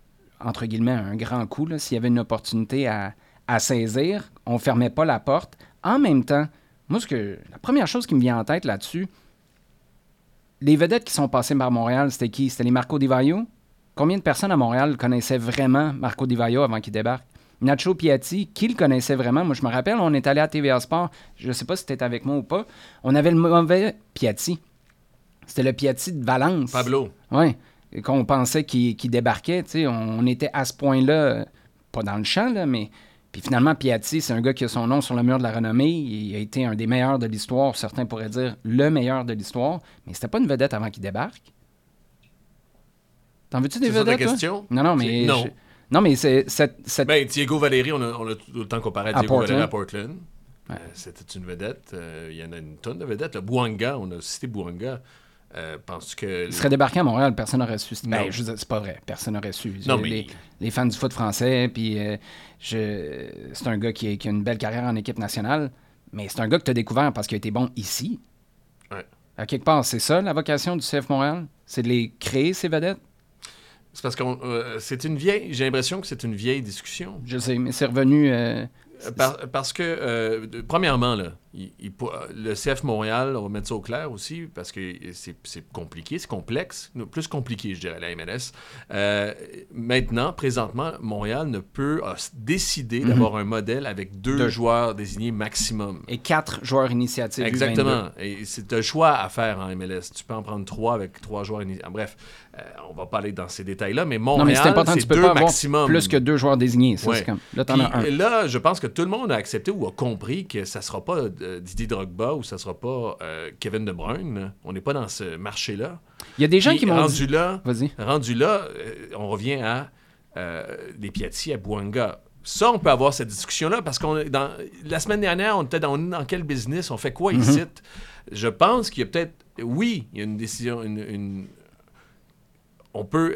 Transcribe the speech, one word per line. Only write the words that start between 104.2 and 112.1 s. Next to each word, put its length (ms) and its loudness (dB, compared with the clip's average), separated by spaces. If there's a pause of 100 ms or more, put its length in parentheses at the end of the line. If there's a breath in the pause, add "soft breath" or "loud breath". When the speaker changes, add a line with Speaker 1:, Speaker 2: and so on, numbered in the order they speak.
Speaker 1:
mais 100 8
c'est 60 6
Speaker 2:
Montréal, 80 8
Speaker 1:
important, 260 6
Speaker 2:
c'est 60 4
Speaker 1:
tu 80 -2
peux 80 6
Speaker 2:
deux 60 6
Speaker 1:
pas 80 10
avoir 160 8
Speaker 2:
maximum. 420 4
Speaker 1:
plus 200 4
que 80 4
deux 200 4
joueurs 200 4
désignés. 400 6
Ça, 140 -2
Speaker 2:
Ouais. 80 2
Speaker 1:
c'est 60 -2
comme, 160 -2 (140)
là, 100 0
t'en 160 2
as 100 2
Speaker 2:
Puis 220 2
Speaker 1:
un. 40 0
Speaker 2:
là, 300 4
je 120 -2
pense 220 2
que 60 -4
tout 160 -2
le 60 0
monde 240 -2
a 40 2
accepté 360 -4
ou 160 -4
a 40 -8
compris 540 -4
que 180 -6
ça 180 -10
sera 220 -8
pas, 120 -2 (260)
euh, 180 -8
Didier 280 -6
Drogba 460 -4